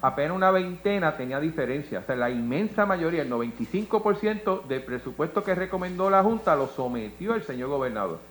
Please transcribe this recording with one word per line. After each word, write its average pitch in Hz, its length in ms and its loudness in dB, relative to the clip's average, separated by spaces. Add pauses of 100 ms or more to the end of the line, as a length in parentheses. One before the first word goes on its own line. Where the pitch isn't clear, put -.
apenas 156 340 0
una 185 140 6
veintena 185 640 2
tenía 127 240 -2
diferencia. 147 600 -2
O - 80 -10
sea, 131 80 0
la 120 160 0
inmensa 156 560 0
mayoría, 170 340 0
el 135 80 -2
noventa 117 320 -2
y 110 60 -4
cinco 214 340 0
por 208 160 2
ciento 208 500 -2
del 131 140 -2
presupuesto 135 640 -4
que 196 100 0
recomendó 185 560 -2
la 190 140 6
Junta, 214 320 4
lo 139 120 2
sometió 127 680 -4
el 220 80 -4
señor 127 260 -6
gobernador. 110 500 -2 (120)